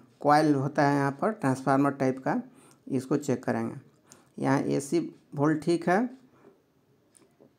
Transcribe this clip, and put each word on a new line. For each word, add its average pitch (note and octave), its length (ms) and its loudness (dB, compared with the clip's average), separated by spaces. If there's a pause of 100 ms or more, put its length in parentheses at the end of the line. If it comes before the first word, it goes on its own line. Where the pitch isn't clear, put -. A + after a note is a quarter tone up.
(220)
कॉइल D3 340 4
होता C#3+ 320 0
है C#3+ 80 4
यहाँ C#3 180 0
पर F3+ 200 -2
ट्रांसफार्मर C3+ 600 0
टाइप C3 260 -2
का, F#3+ 220 -4 (460)
इसको C3+ 300 -2
चेक C#3+ 260 -4
करेंगे। A2+ 320 -4 (640)
यहाँ C3+ 220 0
एसी C#3+ 380 -2 (360)
वोल्ट D3+ 280 0
ठीक E3+ 260 -2
है G3 160 2 (1500)